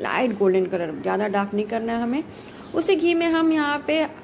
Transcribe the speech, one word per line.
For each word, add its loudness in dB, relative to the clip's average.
लाइट 0
गोल्डन 4
कलर, -4
ज़्यादा 0
डार्क -2
नहीं 0
करना -4
है -2
हमें। -2
उसी 2
घी 2
में 2
हम 4
यहाँ 0
पे 2